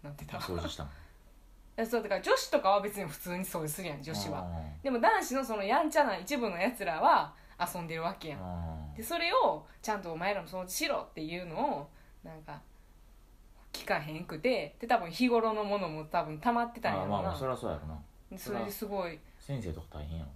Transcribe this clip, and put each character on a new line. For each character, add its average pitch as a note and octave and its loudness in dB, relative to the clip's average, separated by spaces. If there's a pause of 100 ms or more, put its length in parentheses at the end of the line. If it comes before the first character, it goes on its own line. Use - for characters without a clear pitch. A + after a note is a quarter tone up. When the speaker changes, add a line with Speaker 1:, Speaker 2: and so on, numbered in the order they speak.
Speaker 1:
な D3 -10
っ C#3+ -10
て - -14
た。 - -10
Speaker 2:
掃 F2 -4
除 E2+ -4
し - -4
た D2+ -8
ん？ - -10
Speaker 1:
<laughs> - -
い - - (840)
や、 A3+ 0
そ A3+ 2
う、 G#3+ -2
だ G#3 -6
か G3 2
ら F3+ 0
女 G#4 6
子 - -2
と - 6
か F#3+ 6
は G3+ 8
別 G3+ -4
に E3+ -2
普 D3 -8
通 F3+ -4
に F#3 -2
掃 F3+ -2
除 D#3 -2
す D3+ -6
る E3+ -4
や D3 -4
ん、 C#3+ -10
女 D#3 -6
子 G2 -2
は。 - -4
Speaker 2:
う F2+ -6
ん。 E2 -6
Speaker 1:
で C4+ 0
も A#3+ 2
男 G4 6
子 B3 -2
の C4 2
そ A3 -2
の G3+ -2
や C4 4
ん D#4 2
ち D#4+ 4
ゃ D4 8
な G#3 4
一 F#3+ -2
部 A#3 2
の F3 -4
や G3+ 4
つ G#3 -6
ら E3 0
は G3 6 (260)
遊 F3 -2
ん E3 -4
で E3 -4
る D#3+ -2
わ F#3+ -2
け D#3+ -8
や C#3+ -8
ん。 - -8
Speaker 2:
う E2 -6
ん。 - -12
Speaker 1:
で、 A3+ -8
そ E4 -2
れ E4+ 2
を D#4+ 4 (140)
ち - -4
ゃ G#3+ 2
ん G3 -6
と E3+ -8
「お D#3+ -6
前 F#3+ 0
ら F#3+ -2
も E3+ -10
掃 F#3 -6
除 F#3 -8
し - -2
ろ」 - 0 (100)
っ - -20
て D#3+ -8
い E3 -4
う F3+ -8
の G3 -2
を、 D3 -8 (340)
な D#3+ -14
ん D#3 -14
か、 D3 -14 (1080)
聞 - -10
か F3+ 2
へ D#3 -6
ん F3 -8
く D#3 -8
て、 G3 0
で、 A#3 -8
多 B3 6
分 E3 0
日 B3+ 4
頃 A3+ 4
の G#3+ 0
も G3+ 0
の F#3 0
も D#3 -4
多 E3 2
分 D#3 -4
溜 A#3 2
ま A#3 4
っ A#3 -4
て - -12
た G3 2
ん G#2 0
や F#2+ 0
ろ F#2+ -2
な。 G2+ 2
Speaker 2:
あ、 - 0
ま F#2 0
あ F#2 0
ま F2 -4
あ、 - -8
そ C3 -2
り C3 2
ゃ - 0
そ A#2 -6
う F#2 0
や D2+ -2
ろ D2+ -8
な。 D2+ -8 (300)
Speaker 1:
で、 F#3+ -10
そ - -8
れ A3 -2
で G3+ -6
す G#3+ -6
ご G3 -2
い。 D#3 -8 (180)
Speaker 2:
そ - -8
り C3+ -2
ゃ - -6
先 F#2 -4
生 E2 -4
と E2 -8
か - -12
大 D2+ -8
変 D#2+ -6
や D2 -6
ろ。 C#2 -14